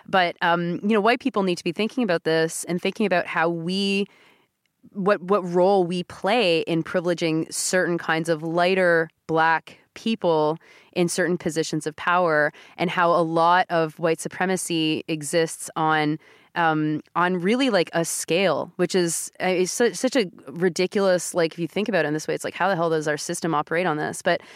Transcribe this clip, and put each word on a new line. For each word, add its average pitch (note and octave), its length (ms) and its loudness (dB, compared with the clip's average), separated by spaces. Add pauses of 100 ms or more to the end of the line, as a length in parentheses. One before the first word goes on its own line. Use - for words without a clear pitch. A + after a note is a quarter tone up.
But, F3+ 340 0
um, F3 400 0
you G3+ 80 -2
know, G#3+ 120 4
white A#3 180 2
people G#3+ 240 -2
need F3+ 140 0
to - 60 -14
be F3 100 -4
thinking A3+ 300 -4
about F3 200 0
this D#3+ 400 0
and F3 180 -4
thinking G3+ 240 -2
about F3+ 220 0
how E3+ 220 0
we, G3 580 -2 (880)
what, G3 280 0
what F3+ 200 0
role F3+ 420 4
we F3 200 -2
play F#3+ 580 0
in E3 200 0
privileging E3 720 -2
certain F3 460 0
kinds E3 300 -2
of D#3 120 0
lighter E3+ 680 2 (180)
Black D#3+ 500 0 (160)
people E3 640 0 (360)
in F3 140 0
certain F3 300 0
positions D#3 480 -4
of D#3 100 -6
power, E3 560 2 (260)
and F3 120 -2
how F3 220 2
a E3+ 100 4
lot E3 480 4
of E3 300 -2
white E3 200 0
supremacy E3+ 880 -2
exists D#3+ 680 -2
on, D#3 420 2 (380)
um, D#3 460 0 (140)
on F3+ 220 0
really, A#3+ 320 0
like, F3+ 240 2
a E3 100 0
scale, D#3+ 760 -2
which F3+ 180 0
is, F3 340 0 (120)
uh, F3+ 60 -2
is F#3 240 0
su-, A#3+ 220 0
such B3 220 -2
a A#3 100 2 (220)
ridiculous, F3+ 840 0
like, E3 200 2
if - 60 -14
you E3 80 -4
think G#3 220 -4
about E3+ 160 2
it - 20 -2
in D3 60 -2
this D#3 140 -4
way, D#3 60 -2
it's D3+ 100 -6
like, - 120 -6
how F3+ 140 0
the G3 60 2
hell E3 140 0
does D#3+ 180 0
our D3 100 -2
system E3 360 -4
operate D#3+ 320 0
on D3+ 120 0
this? D#3 240 -6
But, F3 200 0 (140)